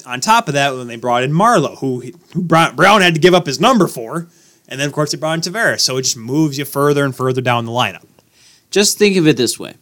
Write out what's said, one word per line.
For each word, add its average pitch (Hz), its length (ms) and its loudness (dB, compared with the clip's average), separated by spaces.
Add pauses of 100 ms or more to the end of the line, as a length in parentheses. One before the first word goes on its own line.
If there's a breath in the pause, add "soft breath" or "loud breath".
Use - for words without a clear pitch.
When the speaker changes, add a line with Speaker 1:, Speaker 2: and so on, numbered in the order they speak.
Speaker 1:
on 127 160 -8
top 226 260 2
of 143 60 -6
that, 139 200 0
when 127 120 -10
they 117 100 -12
brought 120 260 0
in 143 100 -2
Marleau, 185 440 2
who, 127 260 -6 (300)
who 175 80 -4
Brown, 160 360 2
Brown 190 260 4
had 175 120 4
to 156 60 0
give 180 140 6
up 175 100 4
his 131 160 -6
number 220 260 4
for, 135 400 -8 (420 soft breath)
and 131 120 -10
then, 147 60 -2
of 139 80 -6
course, 151 180 -2
they 156 60 -6
brought 156 160 -4
in 170 180 -6
Tavares, 180 280 -2
so 131 180 -2
it 135 40 -4
just 127 140 -4
moves 135 400 -2
you 143 80 -6
further 143 400 0
and 131 100 -4
further 131 280 -2
down 120 240 0
the 113 60 -8
lineup. 107 320 -4 (680 soft breath)
Speaker 2:
Just 208 260 0
think 196 220 2
of 156 80 2
it 143 100 4
this 117 220 -2
way. - 240 -16